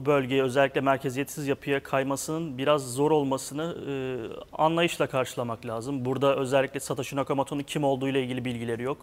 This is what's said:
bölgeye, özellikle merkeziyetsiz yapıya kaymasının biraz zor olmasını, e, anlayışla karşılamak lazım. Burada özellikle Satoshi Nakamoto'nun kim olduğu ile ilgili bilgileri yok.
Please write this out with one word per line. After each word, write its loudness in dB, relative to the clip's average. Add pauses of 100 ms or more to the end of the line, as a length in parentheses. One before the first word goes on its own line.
bölgeye, 4
özellikle 4
merkeziyetsiz 0
yapıya 0
kaymasının -2
biraz 2
zor 2
olmasını, 0 (100)
e, -4 (640)
anlayışla 2
karşılamak -4
lazım. -4
Burada 2
özellikle 0
Satoshi -6
Nakamoto'nun -2
kim -2
olduğu 2
ile 2
ilgili -4
bilgileri -4
yok. -4